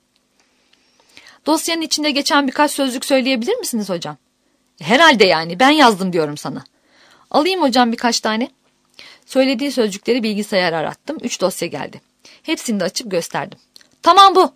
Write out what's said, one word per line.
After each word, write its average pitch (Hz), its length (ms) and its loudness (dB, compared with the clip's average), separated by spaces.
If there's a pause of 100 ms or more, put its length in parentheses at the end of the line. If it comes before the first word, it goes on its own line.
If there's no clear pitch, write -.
(1500)
"Dosyanın 330 360 -2
içinde 302 300 -2
geçen 285 360 0
birkaç 294 240 0
sözcük 262 340 -4
söyleyebilir 262 500 0
misiniz 233 340 -6
hocam?" 165 280 -8 (640)
"Herhalde 240 440 4
yani, 170 340 0
ben 254 100 6
yazdım 220 440 4
diyorum 151 240 -2
sana." 139 260 -10 (680)
"Alayım 349 300 0
hocam 247 300 2
birkaç 233 280 -2
tane." 226 300 -4 (760)
Söylediği 269 460 0
sözcükleri 226 520 -2
bilgisayara 196 540 -2
arattım. 156 440 -8
Üç - 200 -10
dosya 185 260 -2
geldi. - 340 -12 (420)
Hepsini 247 360 -4
de 180 40 -2
açıp 196 280 -8
gösterdim. 170 480 -6 (440)
"Tamam 381 320 6
bu, 359 200 4